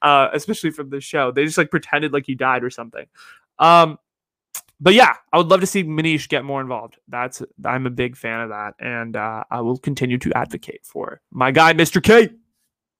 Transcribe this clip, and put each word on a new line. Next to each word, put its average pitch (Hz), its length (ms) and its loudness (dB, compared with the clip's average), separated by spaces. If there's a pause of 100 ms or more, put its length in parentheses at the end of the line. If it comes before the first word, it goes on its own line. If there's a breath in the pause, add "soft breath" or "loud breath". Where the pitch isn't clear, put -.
uh, 143 300 4
especially 165 380 -6
from 151 200 -12
the 139 100 -10
show. 135 300 -4
They 139 140 0
just, 160 140 -6
like, 160 120 0
pretended 151 420 -4
like 143 140 -2
he 135 80 -6
died 127 300 -2
or 123 60 -6
something. 117 360 -16 (520 soft breath)
Um, 165 400 6 (800)
but 175 140 4
yeah, 214 220 6 (180)
I 160 60 4
would 175 100 2
love 185 120 4
to 190 60 -2
see 190 180 -2
Manish 156 440 -4
get 135 160 -4
more 139 160 -6
involved. 120 380 -10 (100)
That's, 127 340 -8 (220)
I'm 127 220 -4
a 123 40 -4
big 123 240 -6
fan 117 280 -8
of 113 80 -10
that, 104 280 -12
and, 117 380 -10
uh, 110 340 -8
I 120 120 -6
will 120 160 -2
continue 127 400 -4
to - 160 -4
advocate - 500 -8
for - 460 -14
my 127 200 0
guy, 160 220 6
Mister 165 280 2
K. 226 300 6 (680)